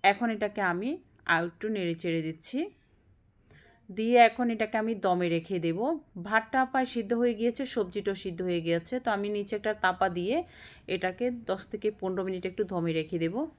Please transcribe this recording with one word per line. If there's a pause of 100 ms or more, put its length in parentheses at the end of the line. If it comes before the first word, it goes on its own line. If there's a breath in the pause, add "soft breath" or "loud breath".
এখন
এটাকে (100)
আমি (440)
আর
একটু (100)
নেড়ে
চেড়ে
দিচ্ছি, (1300 soft breath)
দিয়ে (120)
এখন (100)
এটাকে
আমি (120)
দমে
রেখে
দেব। (480)
ভাতটা (120)
প্রায়
সিদ্ধ (100)
হয়ে
গিয়েছে, (120)
সবজিটাও
সিদ্ধ
হয়ে
গিয়েছে।
তো
আমি
নিচে
একটা (120)
তাপা
দিয়ে (520 loud breath)
এটাকে (240)
দশ (100)
থেকে (120)
পনেরো
মিনিট
একটু
দমে
রেখে
দেব। (240)